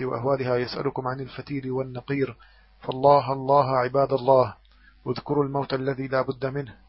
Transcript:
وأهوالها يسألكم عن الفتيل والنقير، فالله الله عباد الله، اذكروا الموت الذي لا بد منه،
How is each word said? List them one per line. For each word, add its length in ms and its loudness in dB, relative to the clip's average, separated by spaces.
وأهوالها 560 -2
يسألكم 500 -6
عن 120 -6
الفتيل 520 -10
والنقير، 640 -4
فالله 520 4
الله 440 2
عباد 360 2
الله، 420 4
اذكروا 360 -2
الموت 300 -4
الذي 340 -4
لا 140 0
بد 240 -4
منه، 300 -8